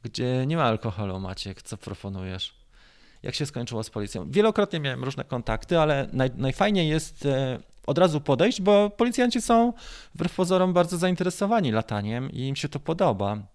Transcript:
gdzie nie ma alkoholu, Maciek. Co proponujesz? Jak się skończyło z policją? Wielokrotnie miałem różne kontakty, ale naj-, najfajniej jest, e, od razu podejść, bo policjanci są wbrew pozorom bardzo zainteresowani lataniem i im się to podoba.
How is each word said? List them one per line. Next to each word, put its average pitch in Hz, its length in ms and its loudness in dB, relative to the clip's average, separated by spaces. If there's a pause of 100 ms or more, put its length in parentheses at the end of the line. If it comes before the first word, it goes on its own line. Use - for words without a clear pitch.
gdzie 127 440 -2
nie 160 100 0
ma 156 60 2
alkoholu, 104 560 -2
Maciek. 95 420 -10
Co - 160 -12
proponujesz? 95 760 -10 (680)
Jak - 120 -6
się 147 100 -2
skończyło 120 380 -6
z - 60 -10
policją? 101 420 -8
Wielokrotnie 202 480 2
miałem 131 240 -4
różne 135 200 -6
kontakty, 120 560 -2
ale 147 340 2
naj-, 131 240 0
najfajniej 175 520 2
jest, - 360 -2
e, 135 340 0 (280)
od 143 100 2
razu 160 240 4
podejść, 160 400 2
bo 208 280 6
policjanci 240 520 0
są 233 320 4 (420)
wbrew 170 200 -2
pozorom 185 380 4
bardzo 175 240 4
zainteresowani 180 720 0
lataniem 110 600 -2
i - 80 -8
im 135 160 -2
się 147 140 -4
to 147 100 -8
podoba. 107 580 0 (180)